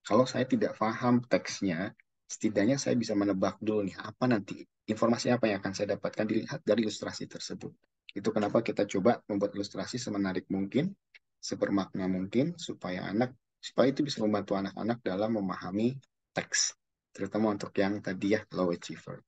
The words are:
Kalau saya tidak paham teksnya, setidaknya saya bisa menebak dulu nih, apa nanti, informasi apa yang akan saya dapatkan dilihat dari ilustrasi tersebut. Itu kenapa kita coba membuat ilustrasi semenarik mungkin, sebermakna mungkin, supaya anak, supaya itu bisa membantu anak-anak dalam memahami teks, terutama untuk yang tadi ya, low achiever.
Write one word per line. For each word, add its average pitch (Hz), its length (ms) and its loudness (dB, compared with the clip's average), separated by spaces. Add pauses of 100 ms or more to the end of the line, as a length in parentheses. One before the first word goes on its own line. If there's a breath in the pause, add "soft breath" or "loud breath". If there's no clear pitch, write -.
Kalau 117 240 6
saya 123 240 -2
tidak 104 240 2
paham 120 480 2
teksnya, 95 720 0 (320)
setidaknya 110 560 0
saya 127 160 2
bisa 107 160 0
menebak 101 480 0
dulu 107 240 0
nih, 92 160 -6
apa - 240 -4
nanti, 110 400 0 (240)
informasi 117 400 2
apa 117 240 4
yang 95 80 -2
akan 98 160 -4
saya 101 160 0
dapatkan - 320 -2
dilihat 110 400 -2
dari 107 160 4
ilustrasi 101 480 -4
tersebut. - 480 -10 (380)
Itu 107 160 0
kenapa 107 320 2
kita 104 240 0
coba 98 400 4
membuat 101 320 0
ilustrasi 101 400 -6
semenarik 98 480 -2
mungkin, 107 480 -2 (480)
sebermakna 98 640 -2
mungkin, 101 480 0
supaya 90 560 -8
anak, 123 240 0 (240)
supaya - 320 2
itu 143 160 0
bisa 123 160 -4
membantu 101 320 0
anak-anak 98 480 -4
dalam 104 320 0
memahami 101 640 -2 (320)
teks, - 480 -2 (320)
terutama 104 400 0
untuk 101 240 -6
yang 101 240 2
tadi 98 400 0
ya, - 20 -4 (140)
low 90 160 2
achiever. - 560 -8